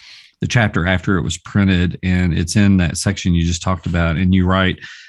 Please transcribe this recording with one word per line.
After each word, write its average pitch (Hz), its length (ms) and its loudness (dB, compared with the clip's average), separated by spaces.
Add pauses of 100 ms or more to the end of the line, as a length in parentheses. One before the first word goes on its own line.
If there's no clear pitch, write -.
(420)
the - 60 -2
chapter 101 400 0
after 92 300 0
it 80 40 0
was 71 160 -6
printed, 92 640 0
and 90 340 0
it's 87 180 -4
in 101 220 4
that 82 200 0
section 92 360 -2
you 85 120 2
just 85 160 -2
talked 92 240 -4
about. 82 320 0
And 92 160 2
you 92 120 4
write, 92 340 0 (300)